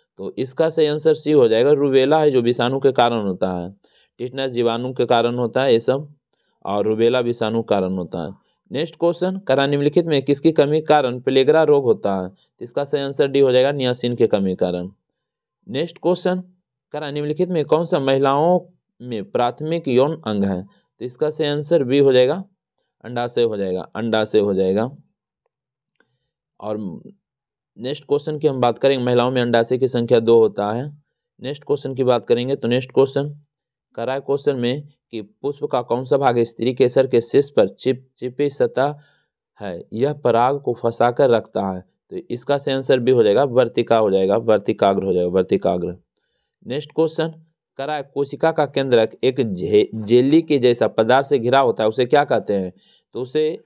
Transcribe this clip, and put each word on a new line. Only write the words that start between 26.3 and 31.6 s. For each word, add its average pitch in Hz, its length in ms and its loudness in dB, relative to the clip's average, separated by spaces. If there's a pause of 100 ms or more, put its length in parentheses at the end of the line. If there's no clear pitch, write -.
और 104 400 -10 (800)
नेक्स्ट 131 260 -10
क्वेश्चन 147 340 -4
की 151 100 2
हम 131 120 -2
बात 120 180 2
करेंगे, 135 260 2
महिलाओं 123 260 2
में 127 120 0
अंडाशय 120 360 2
की 127 100 0
संख्या 120 320 2
दो 117 180 6
होता 104 340 2
है। 143 240 -8 (460)
नेक्स्ट 143 220 -12